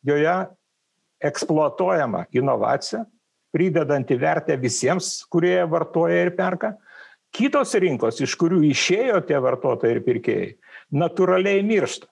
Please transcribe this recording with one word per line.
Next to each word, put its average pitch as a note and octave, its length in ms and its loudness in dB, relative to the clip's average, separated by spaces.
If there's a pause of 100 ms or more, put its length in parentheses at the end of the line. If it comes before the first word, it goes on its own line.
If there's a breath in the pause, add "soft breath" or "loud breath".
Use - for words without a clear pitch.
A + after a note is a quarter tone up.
joje D3 360 2 (840)
eksploatuojama D3 1040 0
inovacija, B2+ 760 -2 (500)
pridedanti D3 640 0
vertę D#3 380 0
visiems, B2+ 680 -2
kurie F3+ 400 2
vartoja E3+ 580 0
ir F3 140 0
perka. F#3 380 -4 (580 loud breath)
Kitos C4+ 420 0
rinkos, C#3+ 480 0
iš A#2 140 -4
kurių E3+ 260 2
išėjo F#3 600 2
tie C#3+ 160 0
vartotojai B2+ 560 0
ir - 80 -4
pirkėjai, A2+ 460 -2 (400 loud breath)
natūraliai F#3 760 2
miršta. G#3 460 0